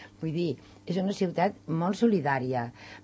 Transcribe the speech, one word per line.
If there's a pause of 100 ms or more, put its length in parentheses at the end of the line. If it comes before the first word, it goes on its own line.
(200)
Vull
dir, (280)
és
una
ciutat (140)
molt
solidària. (320)